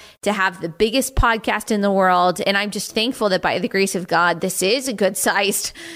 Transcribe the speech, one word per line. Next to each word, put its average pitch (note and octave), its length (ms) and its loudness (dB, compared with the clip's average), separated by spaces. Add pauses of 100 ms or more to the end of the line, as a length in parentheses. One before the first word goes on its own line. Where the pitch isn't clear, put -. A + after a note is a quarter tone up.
(220)
to G3+ 100 0
have F#3+ 300 -2
the E3+ 80 -4
biggest A3+ 460 0
podcast A3+ 560 0
in G#3 100 0
the G3+ 100 2
world. F3+ 500 4
And G3 140 0
I'm G3+ 140 0
just G3 220 -8
thankful A3+ 380 -2
that F#3 120 0
by C#3+ 160 0
the F3+ 120 -2
grace G3 260 0
of F#3 120 -6
God, E3+ 340 2
this F#3 200 -4
is B3+ 260 0
a C4 60 -2
good G3 240 0
sized, G3+ 540 -2 (240)